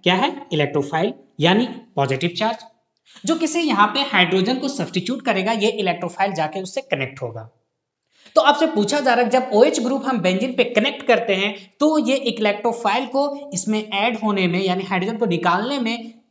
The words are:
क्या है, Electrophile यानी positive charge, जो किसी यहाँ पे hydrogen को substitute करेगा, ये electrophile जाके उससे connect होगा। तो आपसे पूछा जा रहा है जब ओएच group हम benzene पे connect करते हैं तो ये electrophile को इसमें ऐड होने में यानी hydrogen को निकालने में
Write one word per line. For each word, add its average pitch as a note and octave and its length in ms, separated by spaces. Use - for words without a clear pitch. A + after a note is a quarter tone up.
क्या F3+ 100
है, A#3+ 160
Electrophile D#3+ 600
यानी G3 260
positive C#3 400
charge, A3 280
जो E4 120
किसी E4 240
यहाँ G#3+ 280
पे C4+ 180
hydrogen F#3+ 520
को C4+ 120
substitute - 540
करेगा, G3+ 300
ये G#3+ 160
electrophile F#3+ 640
जाके D#3+ 280
उससे - 200
connect C3+ 400
होगा। A2+ 260
तो D#4+ 60
आपसे C#4+ 260
पूछा G#3 320
जा B3 140
रहा A#3+ 100
है G#3+ 60
जब B3 240
ओएच C#4 260
group B3 260
हम B3 140
benzene F#3+ 340
पे A#3+ 120
connect - 400
करते G3+ 300
हैं G3+ 180
तो D#4 200
ये B3+ 160
electrophile A3+ 920
को C#4 460
इसमें G#3+ 280
ऐड G#3+ 360
होने G3+ 300
में F3 120
यानी F#3 240
hydrogen G3 340
को A3+ 100
निकालने F#3 520
में A3+ 320